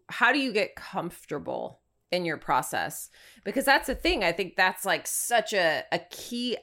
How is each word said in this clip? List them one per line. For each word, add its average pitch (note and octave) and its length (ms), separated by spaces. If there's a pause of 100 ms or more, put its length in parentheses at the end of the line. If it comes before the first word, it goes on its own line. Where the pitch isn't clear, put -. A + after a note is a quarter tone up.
how A#3 240
do C#4+ 80
you C4 140
get G3+ 240
comfortable - 1040 (300)
in F3+ 120
your D#3+ 140
process? - 720 (340)
Because G#3 220
that's C#4 220
the C4 80
thing. D#4+ 280
I E3+ 80
think F3+ 240
that's, F#3 300
like, F3+ 220
such A3+ 440
a, E3+ 400
a F3 80 (100)
key A#3+ 540